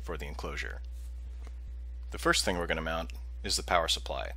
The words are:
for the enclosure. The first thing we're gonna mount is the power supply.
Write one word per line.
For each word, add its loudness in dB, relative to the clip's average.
for -4
the -4
enclosure. -6
The -6
first 6
thing 6
we're 2
gonna 2
mount 0
is 2
the 0
power 6
supply. 0